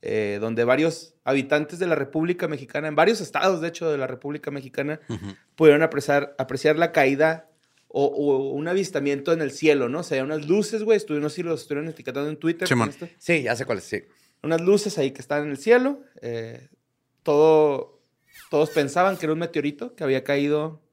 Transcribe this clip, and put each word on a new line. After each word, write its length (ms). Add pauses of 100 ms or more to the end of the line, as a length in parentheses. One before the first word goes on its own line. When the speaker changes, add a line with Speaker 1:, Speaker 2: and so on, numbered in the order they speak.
Speaker 1:
eh, 380
donde 240
varios 520 (100)
habitantes 520
de 80
la 100
República 520
Mexicana, 400
en 80
varios 260
estados, 400
de 60
hecho, 240
de 60
la 100
República 420
Mexicana, 600
Speaker 2:
Ujú. 260 (200)
Speaker 1:
pudieron 280
apreciar, 560
apreciar 380
la 160
caída 560 (400)
o, 160
o 480
un 160
avistamiento 640
en 80
el 100
cielo, 380
¿no? 100
O 40
sea, 200
unas 240
luces, 360
güey, 140
estuvieron, 260
no 60
sé 80
si 60
los 200
estuvieron 260
etiquetando 400
en 80
Twitter 300
Speaker 2:
Simón. 240
Speaker 1:
con 160
esto. 120
Speaker 3:
Sí, 240
ya 140
sé 80
cuáles, 180
sí. 200 (380)
Speaker 1:
Unas 200
luces 360
ahí 140
que 100
están 220
en 80
el 60
cielo. 440 (200)
Eh, 480 (540)
todo, 760 (480)
todos 200
pensaban 480
que 80
era 80
un 60
meteorito 560
que 100
había 180
caído 580 (120)